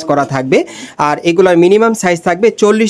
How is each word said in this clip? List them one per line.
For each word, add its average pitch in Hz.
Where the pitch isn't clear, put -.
করা 143
থাকবে। 135
আর 147
এগুলার 180
মিনিমাম 214
সাইজ 175
থাকবে 185
চল্লিশ 214